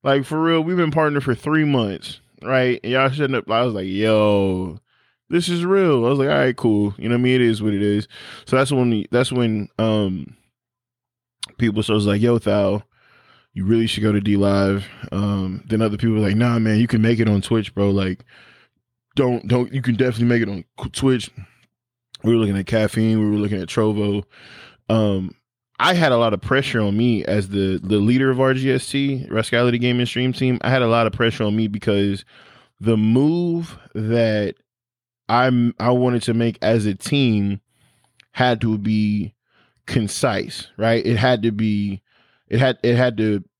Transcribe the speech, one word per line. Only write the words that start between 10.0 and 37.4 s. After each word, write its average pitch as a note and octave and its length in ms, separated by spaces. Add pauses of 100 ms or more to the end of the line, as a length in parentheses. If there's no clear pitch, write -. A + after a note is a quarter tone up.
people, G#2+ 260
so G#2+ 120
it's G#2 100
like, G2+ 160
"Yo, A#2+ 180
Thao, G2+ 440 (680)
you F#2+ 120
really A2+ 220
should G#2+ 160
go G#2+ 80
to G#2 80
D G2+ 160
Live." G2 500 (280)
Um, F#2+ 540
then A2 140
other G#2+ 160
people A2+ 180
were G#2+ 120
like, G2+ 80
"Nah, A#2 240
man, A2 200
you A#2 80
can A2+ 140
make A2+ 180
it A2 100
on G2+ 120
Twitch, A2 320
bro. G2+ 180
Like, F#2+ 340 (880)
don't, B2 320
don't, B2 260
you C3 80
can A#2 140
definitely A#2+ 300
make A#2+ 160
it G#2 80
on G2 160 (120)
Qu-, - 120
Twitch." C3 400 (960)
We A2+ 100
were A#2 60
looking G2+ 180
at G2 100
Caffeine. A2 520
We G#2+ 100
were G#2+ 120
looking G2+ 200
at E2+ 60
Trovo. G#2 560 (680)
Um, G#2 460 (440)
I F3 140
had E3 200
a A#2+ 40
lot A#2 160
of F#2+ 60
pressure C3+ 400
on G2+ 160
me A2+ 300
as G2 240
the, G2 340
the G2+ 140
leader B2 340
of B2+ 80
R C3 140
G C3 180
S C3 180
T, C#3 400
Rascality A#2+ 480
Gaming B2 280
Stream B2 260
Team. B2+ 300
I - 80
had C3 120
a A#2+ 60
lot A2+ 180
of G#2+ 60
pressure E3+ 320
on G#2 120
me A2 120
because G2+ 560 (560)
the A2+ 160
move D#3+ 840 (160)
that G#2+ 600 (720)
I'm, A#2+ 520
I A#2 120
wanted B2 320
to A#2 100
make A#2 280
as A2 240
a G2+ 100
team G#2 640 (720)